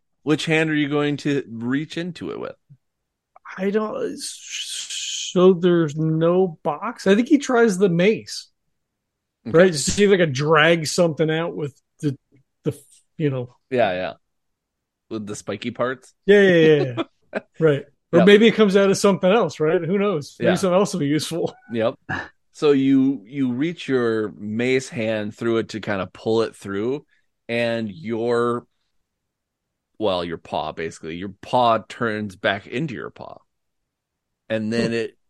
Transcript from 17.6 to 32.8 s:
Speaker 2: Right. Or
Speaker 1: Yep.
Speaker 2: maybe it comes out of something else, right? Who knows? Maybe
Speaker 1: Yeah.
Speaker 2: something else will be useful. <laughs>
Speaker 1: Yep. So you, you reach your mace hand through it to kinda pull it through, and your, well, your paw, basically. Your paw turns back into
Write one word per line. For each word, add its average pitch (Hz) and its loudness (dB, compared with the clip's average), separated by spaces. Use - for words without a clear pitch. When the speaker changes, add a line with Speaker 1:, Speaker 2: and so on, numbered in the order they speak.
Speaker 2:
Right. 147 2
Or 170 4
Speaker 1:
Yep. 180 6
Speaker 2:
maybe 208 8
it - 6
comes 208 2
out 196 4
of 190 2
something 185 2
else, 190 0
right? 160 0
Who 175 -2
knows? 196 -4
Maybe 117 0
Speaker 1:
Yeah. 190 2
Speaker 2:
something 180 2
else 196 0
will 175 -4
be 143 0
useful. 156 -4
<laughs> - -14
Speaker 1:
Yep. 113 -2
So 151 2
you, 135 4
you 131 -4
reach 160 -6
your 113 0
mace 120 -2
hand 110 -6
through 117 -2
it 107 -4
to 107 -10
kinda 95 -6
pull 113 -2
it 107 -6
through, 110 -6
and 117 -4
your, 120 -4
well, 92 0
your 82 -8
paw, 78 -6
basically. 82 -10
Your 95 -12
paw 120 2
turns 107 -6
back 101 -2
into 131 -6